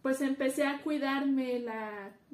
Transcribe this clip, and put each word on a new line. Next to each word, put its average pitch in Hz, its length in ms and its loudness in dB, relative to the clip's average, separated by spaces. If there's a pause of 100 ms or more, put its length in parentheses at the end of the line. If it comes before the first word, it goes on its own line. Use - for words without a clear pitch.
pues, 262 180 2
empecé 269 460 2
a 285 160 -2
cuidarme 269 800 0
la, 214 520 -8 (220)